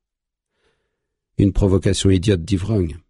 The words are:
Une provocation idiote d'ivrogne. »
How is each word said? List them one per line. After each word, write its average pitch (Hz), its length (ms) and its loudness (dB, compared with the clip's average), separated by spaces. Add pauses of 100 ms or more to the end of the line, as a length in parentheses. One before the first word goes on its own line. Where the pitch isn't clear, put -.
(1400)
Une 101 140 2
provocation 98 600 0
idiote 92 340 0
d'ivrogne. » 92 520 -4 (120)